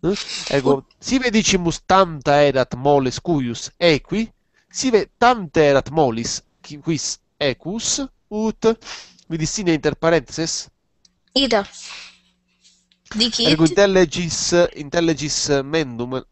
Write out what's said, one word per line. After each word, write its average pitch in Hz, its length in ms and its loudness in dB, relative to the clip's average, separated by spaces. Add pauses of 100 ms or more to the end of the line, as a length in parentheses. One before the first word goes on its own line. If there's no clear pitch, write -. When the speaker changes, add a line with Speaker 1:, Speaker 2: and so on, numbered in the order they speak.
Speaker 1:
Eh? 180 120 0 (360)
Ego, 139 260 2
Speaker 2:
Ut- 135 80 -8 (160)
Speaker 1:
sive 254 300 0
dicimus 185 540 0
tanta 160 580 2
erat 131 340 2
moles 135 440 2
cuius 131 580 -4
equi, 175 500 0 (420)
sive 233 380 0 (100)
tanta 226 420 2
erat 139 300 4
molis 123 520 -2 (200)
qui-, 147 160 -18
quis 147 400 -6 (200)
equus, 170 680 -4 (260)
ut, 214 380 -2 (600)
vidis 160 220 -4
sine 175 240 0
inter 147 220 -2
parentheses. 160 720 -2 (680)
Speaker 2:
Ita. 233 300 0 (1500)
Dicit. 233 380 0
Speaker 1:
Ergo 160 160 2
intellegis, 180 880 2 (240)
intellegis 151 640 -2 (260)
mendum 131 540 -4 (140)